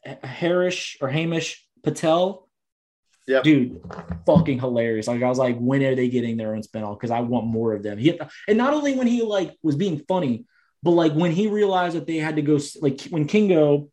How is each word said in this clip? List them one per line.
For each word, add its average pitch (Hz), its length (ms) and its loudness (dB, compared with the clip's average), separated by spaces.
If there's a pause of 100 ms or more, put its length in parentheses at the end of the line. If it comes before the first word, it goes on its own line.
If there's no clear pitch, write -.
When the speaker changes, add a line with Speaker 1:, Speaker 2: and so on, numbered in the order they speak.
Speaker 1:
H-, 139 160 -14
Harish 175 760 -2
or 135 80 -4
Hamish 160 580 -4 (160)
Patel. 170 640 0 (800)
Speaker 2:
Yep. 131 180 2
Speaker 1:
Dude, 139 360 4 (460)
fucking 151 320 4
hilarious. 117 480 -2
Like, 120 160 -2
I 127 60 2
was 127 100 0
like, 123 180 0
"When 131 280 0
are 131 100 2
they 127 140 0
getting 117 280 -2
their 110 160 -4
own 107 100 -6
spinoff? 107 360 -10
'Cause 117 140 -4
I 117 80 0
want 120 260 -2
more 113 280 0
of 101 100 -8
them." 104 120 -6
He, 156 220 0 (300)
and 214 100 4
not 269 160 2
only 285 220 -2
when 254 100 0
he, 233 160 0
like, 202 400 -2
was 147 140 0
being 160 320 -2
funny, 151 380 -2 (360)
but, 175 100 4
like, 165 200 4
when 170 180 2
he 190 160 0
realized 190 480 0
that 151 140 -6
they 160 80 -4
had 156 200 -2
to 151 60 0
go 147 140 4
s-, - 260 -4
like, 139 200 -2
when 151 240 -2
Kingo 151 680 4